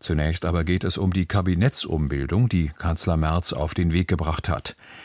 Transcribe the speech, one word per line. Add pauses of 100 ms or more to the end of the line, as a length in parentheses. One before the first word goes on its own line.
Zunächst
aber
geht
es
um
die
Kabinettsumbildung,
die
Kanzler
Merz
auf
den
Weg
gebracht
hat. (300)